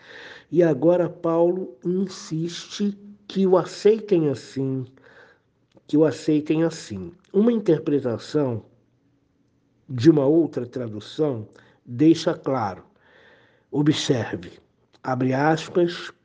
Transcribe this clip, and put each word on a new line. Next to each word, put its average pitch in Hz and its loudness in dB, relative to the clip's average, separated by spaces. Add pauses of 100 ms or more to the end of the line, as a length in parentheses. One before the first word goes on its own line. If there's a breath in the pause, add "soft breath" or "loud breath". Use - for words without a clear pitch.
(500 loud breath)
E 156 4
agora 165 4
Paulo 170 0
insiste 180 -4 (300)
que 190 0
o 180 6
aceitem 202 2
assim, 131 -6 (1000 soft breath)
que - -2
o 156 6
aceitem 156 0
assim. 104 -8 (200)
Uma 220 4
interpretação 143 -2 (1200)
de 131 4
uma 147 4
outra 147 0
tradução 117 -6 (400 soft breath)
deixa 156 2
claro. 110 -6 (880 soft breath)
Observe, 139 -2 (460)
abre 131 -2
aspas, 160 0 (140)